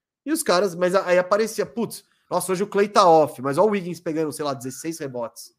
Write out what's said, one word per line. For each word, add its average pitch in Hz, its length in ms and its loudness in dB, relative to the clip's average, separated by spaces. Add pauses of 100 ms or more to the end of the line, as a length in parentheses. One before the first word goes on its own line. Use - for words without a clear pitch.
(240)
e 277 80 -8
os 320 120 -2
caras, 180 320 0
mas 180 180 0
a-, 190 140 2
aí 180 100 4
aparecia, 202 480 0
putz, - 380 -8 (260)
nossa, - 220 -4
hoje 185 120 -2
o 202 40 -2
Clay 202 200 0
tá 208 200 4
off, 156 340 4
mas 139 160 -2
olha 196 100 4
o 214 40 -2
Wiggins 180 280 -4
pegando, 156 320 -4
sei 151 140 -8
lá, 139 80 -4
dezesseis 131 460 -10
rebotes. 123 580 -12